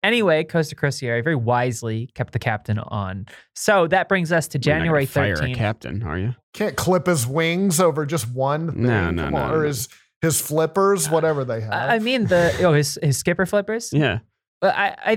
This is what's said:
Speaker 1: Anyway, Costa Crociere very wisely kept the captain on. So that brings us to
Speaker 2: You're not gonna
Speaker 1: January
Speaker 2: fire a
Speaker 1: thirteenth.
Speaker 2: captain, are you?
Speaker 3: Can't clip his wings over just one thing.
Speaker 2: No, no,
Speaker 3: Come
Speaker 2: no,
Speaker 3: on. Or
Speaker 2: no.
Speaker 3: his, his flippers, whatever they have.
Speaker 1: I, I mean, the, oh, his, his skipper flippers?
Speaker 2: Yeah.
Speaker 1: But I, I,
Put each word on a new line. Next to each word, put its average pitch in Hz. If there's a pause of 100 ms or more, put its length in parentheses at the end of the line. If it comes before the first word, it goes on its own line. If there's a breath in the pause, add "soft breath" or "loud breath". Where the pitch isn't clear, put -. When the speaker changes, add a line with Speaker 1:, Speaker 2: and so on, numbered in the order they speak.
Speaker 1:
Anyway, 196
Costa 160
Crociere 123
very 156
wisely 120
kept -
the 113
captain 107
on. 98 (300 loud breath)
So 190
that 180
brings 180
us 165
to 147
Speaker 2:
You're 147
not 156
gonna 170
Speaker 1:
January 151
Speaker 2:
fire 131
a 80
Speaker 1:
thirteenth. 76
Speaker 2:
captain, 107
are 82
you? 113 (180)
Speaker 3:
Can't 208
clip 180
his 160
wings 165
over 156
just 135
one 143
thing. 110
Speaker 2:
No, 107
no, 85
Speaker 3:
Come 71
Speaker 2:
no, -
Speaker 3:
on. -
Or 156
Speaker 2:
no. 151
Speaker 3:
his, 123 (320 soft breath)
his 160
flippers, 160
whatever 156
they 117
have. 110
Speaker 1:
I, 226
I 226
mean, 233
the, 175 (100)
oh, 170
his, 147
his 143
skipper 180
flippers? 208
Speaker 2:
Yeah. 135 (420)
Speaker 1:
But 190
I, 196 (100)
I, 214